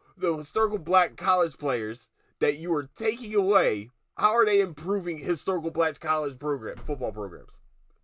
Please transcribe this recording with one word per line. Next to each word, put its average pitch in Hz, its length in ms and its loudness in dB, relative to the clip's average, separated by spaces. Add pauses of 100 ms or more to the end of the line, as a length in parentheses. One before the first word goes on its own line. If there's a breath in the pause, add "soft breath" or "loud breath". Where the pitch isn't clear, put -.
(160 soft breath)
the 180 200 0
historical 202 420 -2
black 170 380 2
college 180 420 0
players 117 520 -4 (280)
that 151 200 2
you 170 160 -2
are 139 200 -2
taking 220 400 -2
away, 165 560 2 (260)
how 214 180 2
are 233 120 6
they 202 140 4
improving 175 580 -4
historical 165 520 -2
black 160 280 0
college 151 400 -2
program, 131 380 -4
football 123 360 -4
programs? 92 480 -12 (440)